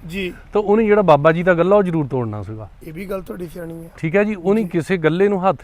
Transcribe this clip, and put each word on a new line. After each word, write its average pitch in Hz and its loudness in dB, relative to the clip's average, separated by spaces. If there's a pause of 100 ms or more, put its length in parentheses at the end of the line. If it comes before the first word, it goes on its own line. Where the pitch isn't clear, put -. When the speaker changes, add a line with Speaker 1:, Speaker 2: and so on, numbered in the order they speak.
Speaker 1:
ਜੀ। 185 -8 (200)
Speaker 2:
ਤਾਂ 208 2
ਉਹਨੇ 214 2
ਜਿਹੜਾ 208 4
ਬਾਬਾ 156 4
ਜੀ 170 0
ਦਾ 180 4
ਗੱਲਾ 175 2
ਉਹ 208 4
ਜ਼ਰੂਰ 165 -2
ਤੋੜਨਾ 113 -6
ਸੀਗਾ। 107 -14 (180)
Speaker 1:
ਇਹ 160 -16
ਵੀ 185 -14
ਗੱਲ 190 -8
ਤੁਹਾਡੀ 180 -12
ਸਿਆਣੀ 165 -14
ਹੈ। 165 -20
Speaker 2:
ਠੀਕ 160 -2
ਹੈ 202 4
ਜੀ, 214 -4
ਉਹਨੇ 196 0
Speaker 1:
ਜੀ। 180 -6
Speaker 2:
ਕਿਸੇ 175 -2
ਗੱਲੇ 165 2
ਨੂੰ 196 0
ਹੱਥ 156 0